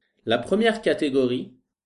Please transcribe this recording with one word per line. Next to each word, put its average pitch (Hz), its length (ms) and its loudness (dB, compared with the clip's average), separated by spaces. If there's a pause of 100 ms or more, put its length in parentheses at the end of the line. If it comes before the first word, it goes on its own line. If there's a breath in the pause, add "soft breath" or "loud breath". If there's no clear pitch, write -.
(240)
La 113 140 2
première 214 440 0
catégorie, 135 720 0 (340)